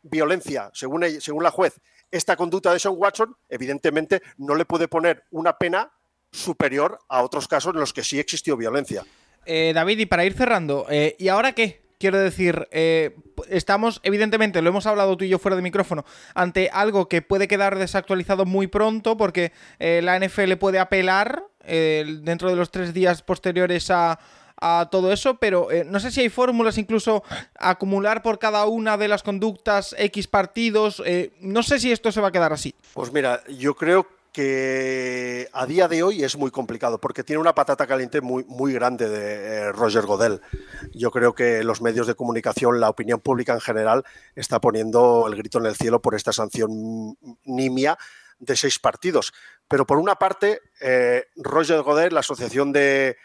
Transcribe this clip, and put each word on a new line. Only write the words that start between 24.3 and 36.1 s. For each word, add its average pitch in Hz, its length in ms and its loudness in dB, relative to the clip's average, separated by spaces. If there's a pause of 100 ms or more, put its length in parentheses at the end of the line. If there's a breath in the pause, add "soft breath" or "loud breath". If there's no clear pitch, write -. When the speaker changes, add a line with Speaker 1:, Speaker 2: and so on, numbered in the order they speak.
Speaker 2:
a 170 300 2
todo 185 200 2
eso, 233 280 0
pero, 180 320 2
eh, 165 140 0
no 185 140 -4
sé 233 120 -4
si 247 100 -2
hay 240 80 2
fórmulas 233 480 0
incluso 214 480 0 (300 loud breath)
acumular 196 680 0
por 220 160 -2
cada 214 280 2
una 220 320 0
de 208 100 0
las 208 140 0
conductas 202 760 -2
X 208 300 -2
partidos, 214 800 2
eh, 180 340 0
no 196 220 0
sé 277 180 0
si 240 120 2
esto 226 200 0
se 220 80 -2
va 202 80 2
a 180 40 0
quedar 165 200 2
así. 151 220 -6 (180)
Speaker 1:
Pues - 180 -8
mira, 131 360 0
yo 139 280 -2
creo 160 320 2 (260)
que 131 1200 -4
a 127 100 -4
día 165 240 2
de 165 140 0
hoy 190 200 0